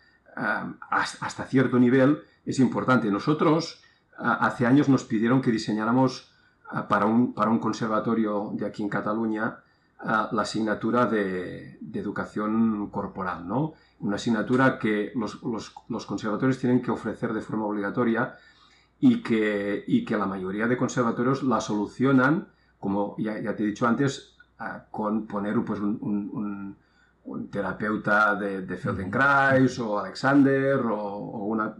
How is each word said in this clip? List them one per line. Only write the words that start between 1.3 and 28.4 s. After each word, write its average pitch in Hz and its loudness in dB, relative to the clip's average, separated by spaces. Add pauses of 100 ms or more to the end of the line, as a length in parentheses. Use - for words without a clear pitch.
cierto 123 2
nivel 131 6 (220)
es - -6
importante. 113 2
Nosotros, 151 0 (360)
ah, 117 0
hace 117 0
años 139 6
nos 131 4
pidieron 117 2
que 123 2
diseñáramos, 113 0 (380)
ah, - -6
para 101 2
un, 117 4
para 110 2
un 113 4
conservatorio 107 0
de 107 -4
aquí 104 -6
en 101 -2
Cataluña, 110 -2 (420)
ah, 110 0
la 107 0
asignatura 110 0
de, 92 -4
de 110 -8
educación 107 -2
corporal, 90 -6
¿no? 135 -2 (260)
Una 101 -2
asignatura 123 2
que 104 -2
los, 107 -6
los, 110 -8 (160)
los 110 -8
conservatorios 107 -2
tienen 123 2
que - -4
ofrecer 110 -4
de 110 -4
forma 110 -6
obligatoria 107 -2 (640)
y 123 4
que, 104 0
y 117 2
que 110 -2
la 98 0
mayoría 98 -4
de 123 2
conservatorios 123 0
la 113 2
solucionan, 127 2 (300)
como 101 -2
ya, 107 -4
ya 101 -4
te 107 -4
he 104 0
dicho 113 0
antes, 131 0 (220)
ah, - -12
con 107 -2
poner, 101 -4 (100)
pues, 98 -6
un, 104 -2
un, 101 -4
un, 98 -8 (480)
un - -12
terapeuta 104 0
de, 98 -6